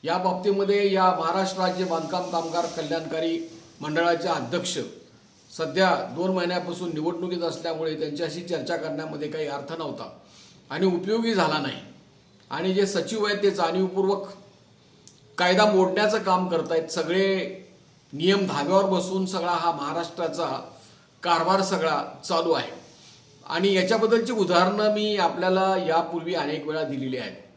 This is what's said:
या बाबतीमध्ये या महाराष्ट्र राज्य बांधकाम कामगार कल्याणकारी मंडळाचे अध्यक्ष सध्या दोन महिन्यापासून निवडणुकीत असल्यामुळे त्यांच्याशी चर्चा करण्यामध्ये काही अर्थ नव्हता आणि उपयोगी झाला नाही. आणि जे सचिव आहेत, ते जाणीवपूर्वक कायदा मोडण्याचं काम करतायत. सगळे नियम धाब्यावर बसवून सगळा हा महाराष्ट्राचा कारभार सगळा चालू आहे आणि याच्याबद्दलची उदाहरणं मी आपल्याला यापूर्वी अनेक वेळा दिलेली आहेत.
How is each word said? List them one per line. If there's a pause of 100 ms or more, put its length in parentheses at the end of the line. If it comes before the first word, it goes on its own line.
या
बाबतीमध्ये
या
महाराष्ट्र
राज्य
बांधकाम
कामगार
कल्याणकारी (300)
मंडळाचे
अध्यक्ष (800)
सध्या
दोन
महिन्यापासून
निवडणुकीत
असल्यामुळे
त्यांच्याशी
चर्चा
करण्यामध्ये
काही
अर्थ
नव्हता (600)
आणि
उपयोगी
झाला
नाही. (680)
आणि
जे
सचिव
आहेत,
ते
जाणीवपूर्वक (1120)
कायदा
मोडण्याचं
काम
करतायत.
सगळे (580)
नियम
धाब्यावर
बसवून
सगळा
हा
महाराष्ट्राचा (540)
कारभार
सगळा (220)
चालू
आहे (800)
आणि
याच्याबद्दलची
उदाहरणं
मी
आपल्याला (120)
यापूर्वी
अनेक
वेळा
दिलेली
आहेत. (260)